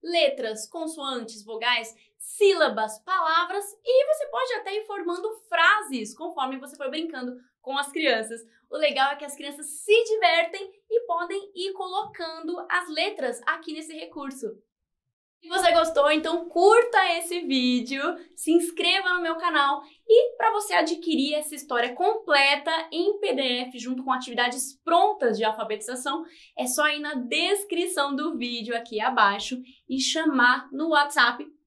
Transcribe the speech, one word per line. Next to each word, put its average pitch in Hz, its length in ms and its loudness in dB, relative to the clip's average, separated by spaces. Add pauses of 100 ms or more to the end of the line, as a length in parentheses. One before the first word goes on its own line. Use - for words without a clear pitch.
letras, 277 640 0
consoantes, 269 760 -8
vogais, 226 520 -4 (200)
sílabas, 285 880 2
palavras 359 640 0 (180)
e 523 300 4
você 605 140 -2
pode 494 260 -2
até 403 220 -6
ir 440 100 -4
formando 403 500 -6 (140)
frases 339 640 0
conforme 269 440 -6
você 285 160 -18
for 277 160 -8
brincando 285 440 -8 (240)
com 269 160 -8
as 277 160 -4
crianças. 233 480 -2 (300)
O - 80 -8
legal 285 360 2
é - 20 -4
que 285 100 -14
as 277 100 -12
crianças 285 300 -12
se 453 380 2
divertem 381 680 0 (160)
e 453 200 2
podem 349 480 -4
ir 381 180 -6
colocando 359 800 -6 (140)
as 359 180 0
letras 320 600 -4
aqui 320 260 -4
nesse 311 220 -12
recurso. 277 500 -12 (960)
Se 330 80 -20
você 359 220 4
gostou, 320 380 4
então 320 400 0
curta 440 480 6 (200)
esse 349 240 -6
vídeo, 254 640 0 (320)
se - 160 -2
inscreva 359 640 2
no 359 80 0
meu 330 140 -2
canal 302 440 2 (280)
e 466 300 6
pra 440 140 4
você 415 220 -2
adquirir 320 640 0
essa 302 180 -6
história 247 400 -2
completa 302 800 2 (200)
em 392 280 0
P 392 140 0
D 262 80 -2 (260)
F 254 120 -14
junto 254 240 -8
com 262 80 -2
atividades 247 720 -4
prontas 330 540 2
de 220 60 -2
alfabetização, 233 840 -4 (320)
é 254 80 -4
só 302 240 2
ir 294 100 -4
na 294 140 -8
descrição 320 1000 -2
do 302 220 -4
vídeo 240 380 -6
aqui 226 240 -6
abaixo 226 640 2 (260)
e 262 120 -4
chamar 262 720 2
no 302 180 -4
WhatsApp 285 560 2 (220)